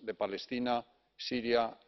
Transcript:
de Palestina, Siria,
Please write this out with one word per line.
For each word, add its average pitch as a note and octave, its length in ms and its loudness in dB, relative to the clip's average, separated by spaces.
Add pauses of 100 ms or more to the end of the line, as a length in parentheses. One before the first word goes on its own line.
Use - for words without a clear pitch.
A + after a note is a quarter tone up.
de A2 140 -6
Palestina, A#2+ 720 -2 (280)
Siria, A#2 600 0 (120)